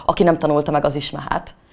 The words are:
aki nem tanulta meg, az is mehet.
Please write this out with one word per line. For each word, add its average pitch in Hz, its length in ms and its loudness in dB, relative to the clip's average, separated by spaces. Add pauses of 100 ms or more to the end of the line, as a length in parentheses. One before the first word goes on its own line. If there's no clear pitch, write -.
aki - 160 2
nem 165 160 4
tanulta 151 320 0
meg, 147 140 2
az 143 100 0
is 143 160 -6
mehet. - 440 -8 (180)